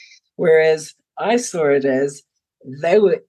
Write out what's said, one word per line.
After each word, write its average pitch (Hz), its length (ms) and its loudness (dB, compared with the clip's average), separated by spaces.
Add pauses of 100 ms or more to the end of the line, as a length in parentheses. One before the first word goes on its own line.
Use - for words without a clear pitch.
(360)
Whereas 160 580 0 (240)
I 196 200 -2
saw 180 320 -4
it 139 160 0
as 139 360 -2 (600)
they 170 180 2
were 185 300 0